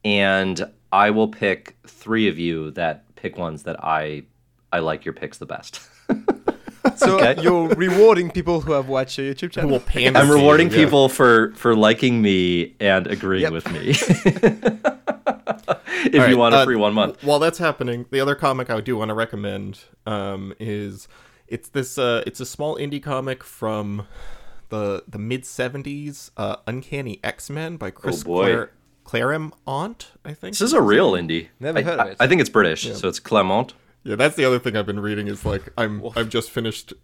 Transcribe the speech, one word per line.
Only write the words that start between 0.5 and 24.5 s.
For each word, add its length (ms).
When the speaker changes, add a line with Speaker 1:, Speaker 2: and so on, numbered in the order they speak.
Speaker 1:
I 180
will 180
pick 480
three 420
of 100
you 340
that 440
pick 200
ones 280
that 200
I, 380
I 60
like 260
your 100
picks 240
the 80
best. 340
<laughs> 120
Speaker 2:
So 220
Speaker 1:
Okay. 240
Speaker 2:
you're 260
rewarding 640
people 300
who 120
have 160
watched 280
your 160
YouTube 200
channel. 180
Speaker 3:
Who 40
will 60
pander 380
Speaker 1:
I'm 80
Speaker 3:
to 60
you, 60
Speaker 1:
rewarding 320
Speaker 3:
yeah. 60
Speaker 1:
people 320
for, 460
for 200
liking 460
me 600
and 260
agreeing 380
Speaker 2:
Yep. 80
Speaker 1:
with 200
me. 180
<laughs> 920
If 160
Speaker 3:
All 80
Speaker 1:
you 60
Speaker 3:
right, 20
Speaker 1:
want 180
a 40
Speaker 3:
uh, 60
Speaker 1:
free 120
one 180
month. 280
Speaker 3:
while 160
that's 200
happening, 520
the 100
other 140
comic 360
I 100
do 160
wanna 180
recommend, 680
um, 520
is, 480
it's 220
this, 280
uh, 300
it's 140
a 60
small 300
indie 260
comic 420
from 640